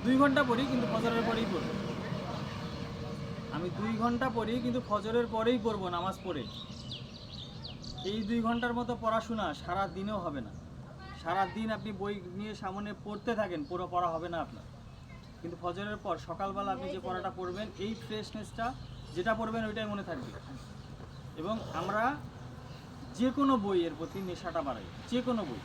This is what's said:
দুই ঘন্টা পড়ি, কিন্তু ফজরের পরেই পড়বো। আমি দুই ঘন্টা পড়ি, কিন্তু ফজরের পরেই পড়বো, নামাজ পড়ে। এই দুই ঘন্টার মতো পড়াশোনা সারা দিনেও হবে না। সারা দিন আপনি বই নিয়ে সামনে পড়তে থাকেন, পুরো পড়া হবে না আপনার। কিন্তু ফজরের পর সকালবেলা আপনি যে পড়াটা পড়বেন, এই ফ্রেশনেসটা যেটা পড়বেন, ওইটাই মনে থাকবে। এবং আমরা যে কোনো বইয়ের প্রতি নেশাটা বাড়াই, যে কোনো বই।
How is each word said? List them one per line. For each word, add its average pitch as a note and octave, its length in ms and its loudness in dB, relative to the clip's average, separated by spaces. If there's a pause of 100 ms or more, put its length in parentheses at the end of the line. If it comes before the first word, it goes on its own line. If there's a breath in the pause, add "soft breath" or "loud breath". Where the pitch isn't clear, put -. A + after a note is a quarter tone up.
দুই B3+ 140 8
ঘন্টা C#4 260 8
পড়ি, A#3+ 220 4
কিন্তু B3 280 2
ফজরের A3+ 320 4
পরেই A#3 280 4
পড়বো। - 340 0 (1700)
আমি E3+ 160 0
দুই G#3+ 280 0
ঘন্টা A#3+ 380 4
পড়ি, A3+ 240 2
কিন্তু A#3+ 300 2
ফজরের A3 420 4
পরেই A3+ 320 6
পড়বো, G3 260 2
নামাজ F3 340 0
পড়ে। D#3+ 200 -2 (1600)
এই G#3+ 180 2
দুই A#3 180 4
ঘন্টার A#3 320 4
মতো A#3+ 280 0
পড়াশোনা A3 520 2 (120)
সারা F#3+ 220 2
দিনেও F#3+ 300 -2
হবে D#3 240 0
না। G#2 80 -6 (760)
সারা F#3 320 4
দিন A3 160 0
আপনি G#3 200 -2
বই G3+ 300 -2 (140)
নিয়ে G#3 200 -4
সামনে G3+ 380 -4 (100)
পড়তে G#3 320 0
থাকেন, F3+ 280 2
পুরো F3+ 280 -2
পড়া F3 160 4
হবে E3 220 0
না E3+ 120 0
আপনার। A#2 220 -6 (800)
কিন্তু E3+ 200 -6
ফজরের G3 360 -2
পর G3+ 200 0 (100)
সকালবেলা G3 440 -2
আপনি F#3 180 -2
যে F#3 140 -2
পড়াটা F#3 340 -2
পড়বেন, F#3 300 -4 (120)
এই G#3+ 140 0
ফ্রেশনেসটা A3 800 -4 (420)
যেটা F#3 180 4
পড়বেন, A3 320 0
ওইটাই G#3+ 200 0
মনে G3+ 180 -2
থাকবে। - 280 -4 (1080)
এবং G3 200 0 (160)
আমরা G#3+ 420 4 (1000)
যে B3 200 6
কোনো C4+ 220 8
বইয়ের F#3 400 4
প্রতি E3 240 -4
নেশাটা E3+ 400 -2
বাড়াই, A#2+ 220 -2 (280)
যে B3 100 4
কোনো A#3 200 2
বই। C#3 240 -2